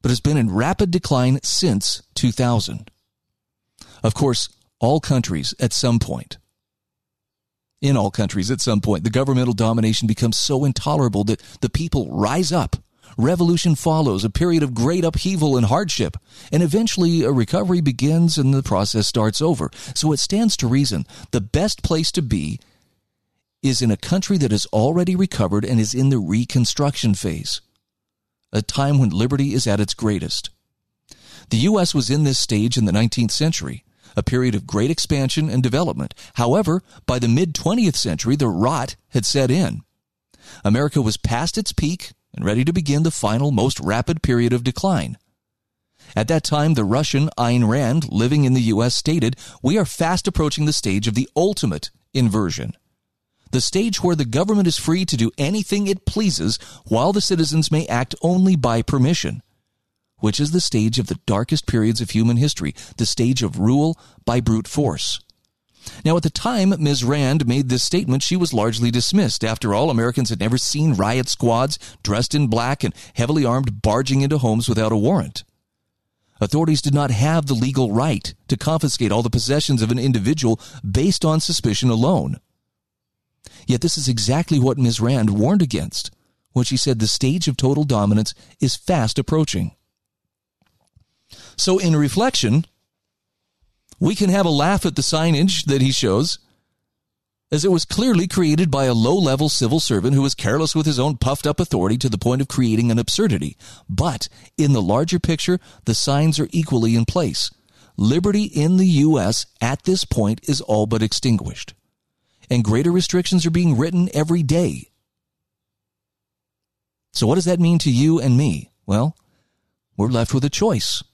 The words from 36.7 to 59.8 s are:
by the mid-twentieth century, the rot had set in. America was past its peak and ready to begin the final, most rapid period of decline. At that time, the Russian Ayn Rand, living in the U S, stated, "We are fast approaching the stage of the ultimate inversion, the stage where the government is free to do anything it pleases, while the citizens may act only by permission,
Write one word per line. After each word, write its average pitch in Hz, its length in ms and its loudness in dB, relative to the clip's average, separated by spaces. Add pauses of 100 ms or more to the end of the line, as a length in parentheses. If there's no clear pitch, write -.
by 127 120 0
the 120 100 0
mid-twentieth 170 680 0
century, 110 380 -2
the 143 140 0
rot 120 480 -2 (140)
had 117 140 -2
set 135 260 0
in. 147 320 0 (840)
America 139 360 2
was 110 160 0
past 131 400 -2
its 214 160 -4
peak - 400 -4 (220)
and - 100 -8
ready 110 200 0
to 165 80 0
begin 151 300 0
the 165 80 2
final, 120 400 -2
most 123 300 0
rapid 117 420 -2
period 120 300 2
of 120 120 -2
decline. 127 520 -2 (1000)
At 110 140 -2
that 160 160 0
time, 151 300 2
the 113 100 2
Russian 139 540 0
Ayn 120 300 2
Rand, 135 420 0
living 127 340 2
in 127 100 4
the 127 80 2
U 113 200 2
S, 123 120 0
stated, 131 420 0 (260)
"We 175 160 0
are 180 80 0
fast 170 420 -2
approaching 151 380 -2
the 151 60 0
stage 104 360 -2
of 104 60 -2
the 120 220 0
ultimate 147 540 -2 (220)
inversion, 98 640 -2 (760)
the 127 80 2
stage 202 420 -2
where 175 140 2
the 147 80 -2
government 185 420 2
is 160 100 0
free 180 280 0
to 151 120 -4
do 113 220 0
anything 202 480 -2
it 190 180 -2
pleases, 131 540 -2 (260)
while 127 280 0
the 202 80 0
citizens 160 500 0
may 151 160 0
act 120 340 -4
only 185 360 4
by 117 260 0
permission, 139 600 0 (760)